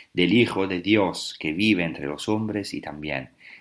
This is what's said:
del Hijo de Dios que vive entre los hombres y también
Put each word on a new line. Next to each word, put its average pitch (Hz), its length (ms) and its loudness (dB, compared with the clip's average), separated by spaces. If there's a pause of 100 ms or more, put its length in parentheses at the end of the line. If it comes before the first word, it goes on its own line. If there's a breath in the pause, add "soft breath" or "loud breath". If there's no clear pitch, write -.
(140 loud breath)
del 87 180 4
Hijo 104 340 4
de 92 140 -2
Dios 95 580 0
que 78 140 -4
vive 95 320 2
entre 76 220 -4
los 73 240 -6
hombres 107 440 -2
y - 60 -6
también 73 520 -8 (300 loud breath)